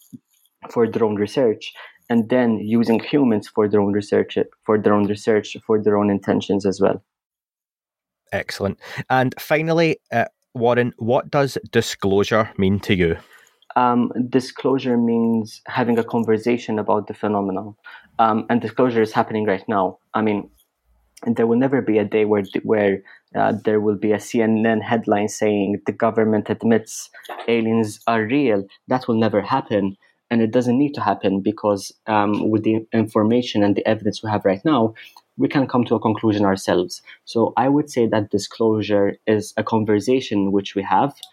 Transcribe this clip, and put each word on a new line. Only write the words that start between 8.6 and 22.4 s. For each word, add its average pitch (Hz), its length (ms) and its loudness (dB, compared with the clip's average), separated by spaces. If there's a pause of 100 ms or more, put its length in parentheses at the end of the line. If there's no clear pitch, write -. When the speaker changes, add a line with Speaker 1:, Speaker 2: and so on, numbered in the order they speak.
Speaker 2:
And 127 280 2
finally, 160 600 0 (160)
uh, 117 100 2 (300)
Warren, 120 440 2
what 120 320 -2
does 139 280 0 (120)
disclosure 104 880 0
mean 95 220 2
to 104 160 0
you? 82 220 2 (580)
Speaker 1:
Um, 123 380 2 (160)
disclosure 127 680 0
means 117 720 0
having 120 300 -2
a 117 80 2
conversation 113 760 0
about 104 280 0
the 107 60 -10
phenomenon. 104 600 -4 (440)
Um, 110 300 2
and 120 120 0
disclosure 113 400 0
is 107 100 0
happening 113 320 -2
right 98 240 -2
now. 95 300 0 (160)
I 110 80 -2
mean, 107 280 -2 (760)
there 117 200 0
will 117 120 2
never 131 240 2
be 107 160 0
a 104 80 2
day 107 180 0
where, 104 200 2 (200)